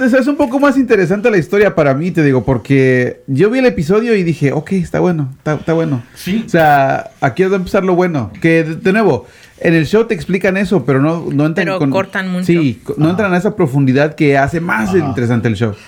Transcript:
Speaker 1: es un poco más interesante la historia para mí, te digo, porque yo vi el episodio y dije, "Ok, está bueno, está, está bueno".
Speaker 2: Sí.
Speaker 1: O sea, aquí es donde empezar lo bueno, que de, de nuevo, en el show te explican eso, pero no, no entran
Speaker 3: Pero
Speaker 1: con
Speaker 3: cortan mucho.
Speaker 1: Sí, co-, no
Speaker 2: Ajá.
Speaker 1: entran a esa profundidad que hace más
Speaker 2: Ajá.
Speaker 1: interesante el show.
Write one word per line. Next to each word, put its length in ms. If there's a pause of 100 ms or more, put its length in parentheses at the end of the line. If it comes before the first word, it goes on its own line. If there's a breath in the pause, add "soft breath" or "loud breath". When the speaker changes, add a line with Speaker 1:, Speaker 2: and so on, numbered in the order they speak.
(140)
Speaker 1:
es 140
un 80
poco 240
más 180
interesante 540
la 60
historia 380
para 180
mí, 180
te 120
digo, 200
porque 840
yo 220
vi 100
el 60
episodio 500
y 80
dije, 280
"Ok, 220
está 260
bueno, 380
está, 180
está 180
bueno". 300 (100)
Speaker 2:
Sí. 320
Speaker 1:
O 40
sea, 640 (100)
aquí 220
es 60
donde 140
empezar 200
lo 120
bueno, 360 (100)
que 220
de, 120
de 180
nuevo, 320 (320 loud breath)
en 160
el 140
show 180
te 80
explican 440
eso, 260
pero 180
no, 300
no 140
entran 200
Speaker 3:
Pero 140
Speaker 1:
con 100
Speaker 3:
cortan 400
mucho. 160
Speaker 1:
Sí, 380
co-, 140
no 80
Speaker 2:
Ajá. 60
Speaker 1:
entran 220
a 40
esa 180
profundidad 600
que 220
hace 220
más 300
Speaker 2:
Ajá. 80
Speaker 1:
interesante 500
el 80
show. 180 (140 loud breath)